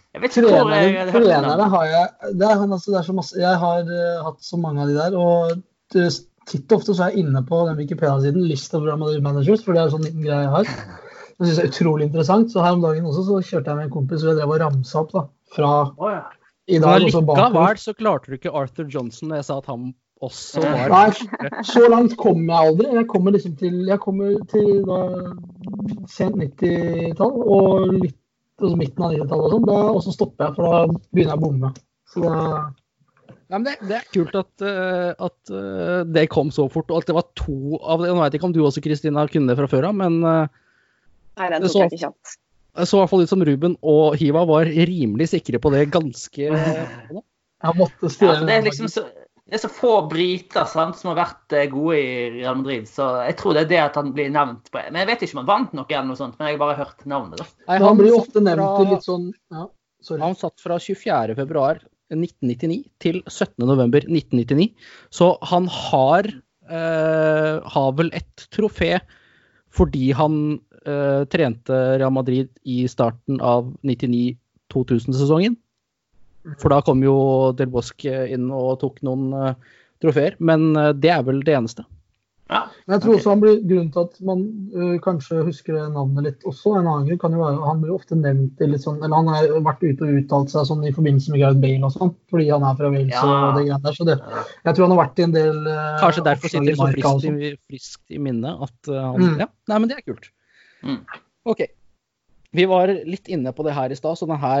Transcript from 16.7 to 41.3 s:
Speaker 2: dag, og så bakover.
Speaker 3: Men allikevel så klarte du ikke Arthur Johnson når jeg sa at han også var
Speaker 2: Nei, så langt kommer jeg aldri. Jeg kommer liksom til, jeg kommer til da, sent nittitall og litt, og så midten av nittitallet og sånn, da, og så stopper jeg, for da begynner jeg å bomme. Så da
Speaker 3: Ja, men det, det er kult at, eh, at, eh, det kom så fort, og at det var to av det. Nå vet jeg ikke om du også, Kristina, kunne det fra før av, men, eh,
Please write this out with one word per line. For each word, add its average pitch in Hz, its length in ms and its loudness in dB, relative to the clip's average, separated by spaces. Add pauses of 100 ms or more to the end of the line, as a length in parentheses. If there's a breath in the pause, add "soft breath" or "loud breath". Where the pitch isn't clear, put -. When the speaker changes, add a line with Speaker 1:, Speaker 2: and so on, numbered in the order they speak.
Speaker 2:
dag, 175 220 8
og 165 80 4
så 160 160 2
bakover. 185 240 4
Speaker 3:
Men 170 140 4
allikevel 208 180 2
så 214 160 -8
klarte 196 320 -2
du 135 80 -10
ikke 160 160 -8
Arthur 147 320 -6
Johnson 135 460 -10
når 147 100 -6
jeg - 80 -12
sa 139 80 -4
at 135 140 -12
han 123 160 -10 (340)
også - 400 -8
var 196 320 0
Speaker 2:
Nei, 208 760 2
så 240 220 6
langt 233 260 4
kommer 165 380 0
jeg 160 160 6
aldri. 220 240 2
Jeg 233 160 0
kommer 196 240 2
liksom 175 260 0
til, 180 280 -4
jeg 196 120 0
kommer 202 380 -2 (100)
til 202 380 2
da, 370 140 -2 (1080)
sent 196 320 -4
nittitall 170 920 -2
og 196 640 4
litt, 185 220 -4 (400)
og 196 100 0
så 170 100 0
midten 160 240 -4
av 165 80 -2
nittitallet 156 380 -2
og 202 80 2
sånn, 226 100 2
da, 202 120 2 (100)
og 202 160 0
så 196 100 -6
stopper - 320 -4
jeg, 143 80 -6
for 170 140 0
da 170 400 2
begynner 156 240 2
jeg 151 80 -2
å - 20 -2
bomme. 131 300 -2 (400)
Så 175 100 -4
da 160 140 0 (1120)
Speaker 3:
Ja, 185 100 -6
men 240 80 -4
det, 285 60 -8 (160)
det 220 80 -4
er 233 160 -10
kult 185 260 -2
at, - 140 -10 (100)
eh, 185 460 -4 (100)
at, - 320 -10
eh, 185 540 -4
det 165 260 2
kom 160 200 0
så 139 200 0
fort, 160 180 -6
og 170 140 -2
at - 60 -10
det 160 80 2
var 170 180 -2
to 139 460 -6
av 165 200 0
det. 175 80 -2
Nå 175 120 2
vet 143 120 2
jeg 147 60 -2
ikke 180 100 -2
om 170 60 0
du 160 80 4
også, 143 180 0
Kristina, 151 460 0
kunne 139 240 2
det 123 80 2
fra 139 100 0
før 147 200 2
av, 208 100 -2
men, 170 240 0
eh, 160 380 0 (720)